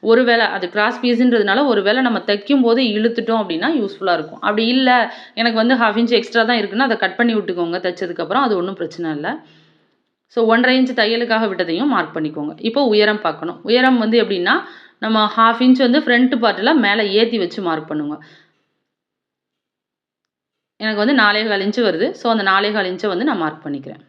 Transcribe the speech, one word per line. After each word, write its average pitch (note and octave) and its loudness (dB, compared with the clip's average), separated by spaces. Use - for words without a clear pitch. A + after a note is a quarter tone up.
ஒருவேளை A#3 2
அது F3+ -4
கிராஸ் G#3+ -2
பீஸுன்றதுனால A#3+ 2
ஒருவேளை G#3+ 2
நம்ம A#3 0
தைக்கும் G#3 0
போது A#3 4
இழுத்துட்டோம் A3+ 0
அப்படின்னா F#3 -4
யூஸ்ஃபுல்லா G3 -2
இருக்கும். D#3 -6
அப்படி G#3 0
இல்ல, B3 2
எனக்கு A3+ -2
வந்து A#3+ 2
ஹாஃப் A3+ 2
இன்ச் A#3 0
எக்ஸ்ட்ரா A#3 0
தான் A#3 2
இருக்குன்னா G3+ -4
அதை B3 0
கட் F#3 -4
பண்ணி A#3 0
விட்டுக்கோங்க F3 -4
தைச்சதுக்கப்புறம், F3 -4
அது G3 0
ஒண்ணும் F#3 -4
பிரச்சனை E3+ -8
இல்ல. E3 -8
So, A#3 -2
ஒன்றரை B3 4
இன்ச்சு B3+ 0
தையலுக்காக A3+ 0
விட்டதையும் F3+ -2
மார்க் F3+ -2
பண்ணிக்கோங்க. D3+ -6
இப்போ A3+ -2
உயரம் G#3 2
பார்க்கணும். - -6
உயரம் B3+ 2
வந்து A3 2
எப்படின்னா, G3+ 0
நம்ம G#3+ 0
ஹாஃப் A3+ 2
இன்ச் B3+ 6
வந்து B3+ 2
ஃப்ரண்ட் B3 2
பார்ட்ல A3 2
மேல G#3+ 2
ஏத்தி A3 0
வச்சு F#3 -4
மார்க் D#3+ -4
பண்ணுங்க. D3+ -8
எனக்கு G#3+ -4
வந்து A3+ 2
நாலே G#3+ 4
கால் G3+ -2
இன்ச்சு G#3 -2
வருது. G3+ 0
So, B3 -4
அந்த A3 0
நாலே G3 0
கால் G#3 -2
இன்ச்சை F#3 -6
வந்து G3 -2
நான் C4+ -2
மார்க் D#3 -6
பண்ணிக்கிறேன். C#3+ -10